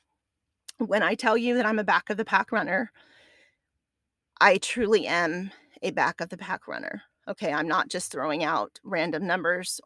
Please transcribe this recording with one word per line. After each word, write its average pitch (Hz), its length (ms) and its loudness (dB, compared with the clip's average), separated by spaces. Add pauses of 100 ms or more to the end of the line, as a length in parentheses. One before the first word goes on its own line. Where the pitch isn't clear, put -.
(800)
when 208 260 0
I 190 100 2
tell 226 220 2
you 240 180 2
that 240 120 2
I'm 214 120 0
a 208 60 -2
back 185 260 2
of 202 60 0
the 214 80 -2
pack - 260 0
runner, 196 400 -2 (1500)
I 190 180 8
truly 214 480 2
am 175 460 0 (300)
a 185 100 -2
back 156 280 0
of 170 100 -6
the 185 60 -10
pack 180 300 -8
runner. - 360 -10 (260)
Okay, 202 240 -4
I'm 156 160 -2
not 165 200 0
just - 220 -6
throwing 151 320 -2
out 147 400 -2
random 170 440 -2
numbers 180 600 -2